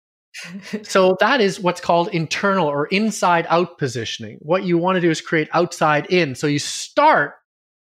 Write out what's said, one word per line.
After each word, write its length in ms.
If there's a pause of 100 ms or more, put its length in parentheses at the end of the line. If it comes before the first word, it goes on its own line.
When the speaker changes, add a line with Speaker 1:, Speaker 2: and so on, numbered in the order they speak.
(340)
Speaker 1:
<laughs> 500
Speaker 2:
So 360
that 220
is 180
what's 200
called 280
internal 580
or 200
inside 640
out 280
positioning. 600
What 240
you 140
wanna 220
do 100
is 100
create 320
outside 580
in. 240
So 120
you 120
start 760 (500)